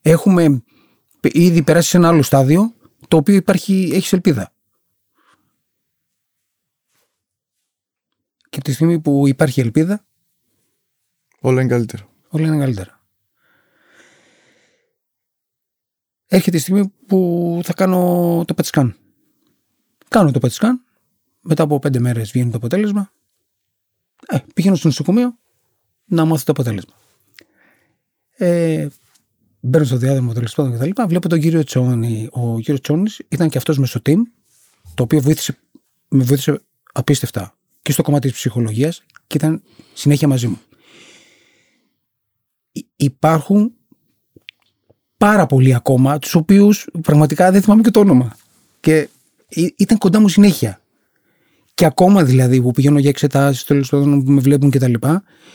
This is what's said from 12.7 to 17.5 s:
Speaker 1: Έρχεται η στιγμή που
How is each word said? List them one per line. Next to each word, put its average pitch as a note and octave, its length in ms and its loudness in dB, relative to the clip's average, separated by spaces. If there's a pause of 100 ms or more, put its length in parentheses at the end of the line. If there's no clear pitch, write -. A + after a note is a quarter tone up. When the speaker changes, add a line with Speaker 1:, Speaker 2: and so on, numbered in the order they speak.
Speaker 1:
Έρχεται F3+ 300 0
η D#3+ 40 -2
στιγμή F#3+ 280 -2 (180)
που F3 580 -2